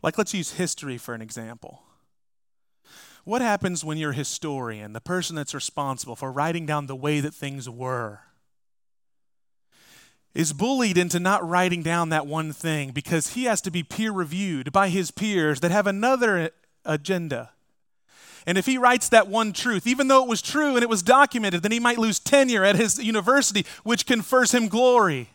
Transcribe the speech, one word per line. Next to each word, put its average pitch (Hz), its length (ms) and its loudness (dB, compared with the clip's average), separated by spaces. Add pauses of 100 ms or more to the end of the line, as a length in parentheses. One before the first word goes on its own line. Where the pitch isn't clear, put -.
Like, - 160 -2
let's 214 160 -2
use 180 180 -6
history 147 460 -6
for 120 160 -12
an 113 80 -12
example. 113 600 -16 (1400)
What 226 160 -2
happens 202 420 -2
when 156 140 -6
your 156 160 -2
historian, 120 800 -8
the 110 80 -10
person 175 340 -6
that's 151 200 -8
responsible 135 600 -8
for 135 160 -10
writing 156 360 -2
down 147 200 -4
the 135 80 -10
way 147 260 -2
that 147 140 -4
things 139 360 -10
were, 120 500 -8 (2250)
is 156 180 -2
bullied 214 460 0
into 175 200 0
not 185 300 0
writing 175 340 0
down 165 280 -2
that 156 160 0
one 156 260 -4
thing 151 380 -4
because 147 380 -4
he 254 160 -6
has 226 180 0
to 190 80 -6
be 170 120 -4
peer-reviewed 175 920 -4
by 196 180 4
his 175 200 -2
peers 165 500 0
that 170 120 0
have 202 160 2
another 208 600 0 (340)
agenda? 151 680 -4 (960)
And 180 100 0
if 185 100 0
he 262 120 2
writes 247 300 4
that 220 180 8
one 214 260 0
truth, 220 360 -2
even 262 180 2
though 262 160 8
it 254 60 -2
was 233 120 0
true 294 360 0
and 240 80 4
it 240 40 -2
was 214 140 0
documented, 214 640 4
then 208 80 0
he 233 80 -2
might 240 180 2
lose 220 220 0
tenure 254 420 4
at 196 140 6
his 226 260 0
university, 214 640 2 (160)
which 226 240 -2
confers 247 480 2
him 233 140 2
glory 208 680 4